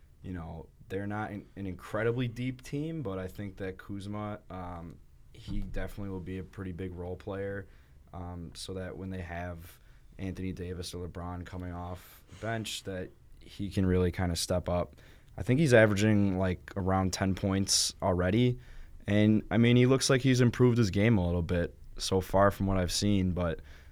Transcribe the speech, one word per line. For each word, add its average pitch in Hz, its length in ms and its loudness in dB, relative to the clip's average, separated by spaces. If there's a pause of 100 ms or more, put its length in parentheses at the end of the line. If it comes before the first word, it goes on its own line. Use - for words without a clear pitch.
(220)
you 95 100 -10
know, 82 340 -10 (220)
they're 98 200 -6
not 104 220 -6
an, 104 140 -12 (120)
an 98 100 -8
incredibly 113 600 -4
deep 123 340 -8
team, 156 400 -8
but 95 160 -6
I 92 80 -6
think 98 320 -10
that 95 180 -8
Kuzma, 104 600 -10 (120)
um, 87 460 -12 (380)
he 101 260 -6
definitely 101 500 -6
will 92 100 -8
be 92 180 -8
a 90 60 -8
pretty 92 280 -10
big 87 220 -8
role 90 220 -8
player, 98 500 -8 (480)
um, 87 400 -10
so - 200 -12
that 92 220 -10
when 95 140 -10
they 92 100 -8
have 87 380 -8 (600)
Anthony 92 340 -6
Davis 87 420 -10
or 87 120 -8
LeBron 87 380 -10
coming 90 300 -10
off 87 560 -12
the 90 60 -20
bench, 110 480 -6
that 92 260 -8 (320)
he - 280 -8
can 95 160 2
really 90 260 4
kinda 90 240 -2
step - 320 -2
up. 87 260 -2 (420)
I 101 60 -8
think 127 160 2
he's 156 160 6
averaging, 104 640 6
like, 92 380 -2
around 92 360 2
ten 95 220 0
points 98 680 0
already. 98 560 2 (480)
And, 107 440 6
I 92 60 2
mean, 120 200 6
he 123 100 8
looks 131 240 4
like 135 100 4
he's 127 220 4
improved 123 340 6
his 113 140 4
game 104 260 4
a 90 100 2
little 87 160 0
bit 85 320 -2 (220)
so - 240 0
far 95 300 4
from 98 160 -2
what 95 100 2
I've 90 160 0
seen, 95 400 2
but, 85 280 -2 (320)